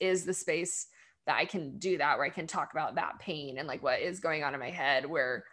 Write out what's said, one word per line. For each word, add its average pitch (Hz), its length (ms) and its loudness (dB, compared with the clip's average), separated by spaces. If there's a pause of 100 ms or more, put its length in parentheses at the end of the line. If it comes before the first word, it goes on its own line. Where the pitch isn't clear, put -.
is 185 260 4
the 185 80 0
space 165 540 -2 (380)
that 147 100 2
I 147 100 4
can 143 320 -6
do 180 200 2
that, 143 200 4
where 139 80 2
I 151 40 -2
can 165 180 -4
talk 151 240 -2
about 156 240 -2
that - 240 -2
pain 143 380 -6
and, 151 100 -6
like, 135 140 -6
what 127 180 2
is 180 200 -2
going 156 240 0
on 139 100 0
in 135 60 -4
my 123 100 -6
head," 143 360 2
where, 127 460 0